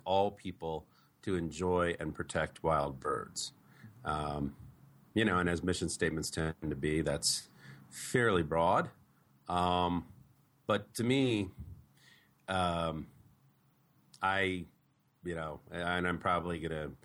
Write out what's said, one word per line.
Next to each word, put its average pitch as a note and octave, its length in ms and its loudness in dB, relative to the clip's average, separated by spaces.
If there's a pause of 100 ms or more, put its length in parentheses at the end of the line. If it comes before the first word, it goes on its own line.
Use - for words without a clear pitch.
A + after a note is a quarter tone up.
all G2 260 2
people E2 540 -8 (380)
to G2 120 0
enjoy E2+ 640 2
and D#2 160 -4
protect - 480 -4
wild D2 380 2
birds. B1+ 500 -6 (540)
Um, D2 500 -2 (580)
you A2 120 2
know, F2+ 140 4
and F2 100 2
as F2 120 0
mission F2 280 0
statements D#2+ 400 -2
tend D#2+ 260 -2 (140)
to D2+ 40 -2
be, D2+ 280 0
that's - 480 -2 (400)
fairly A2 540 2
broad. E2+ 460 4 (600)
Um, F2+ 560 2 (640)
but G#2 260 0
to A#2+ 100 -2
me, A#2+ 460 2 (1000)
um, E2+ 600 0 (1120)
I, F#2+ 440 0 (580)
you F2 120 -6
know, D#2 240 -6 (120)
and F2 360 0
I'm F2 100 0
probably E2+ 400 0
gonna D#2 320 -6 (160)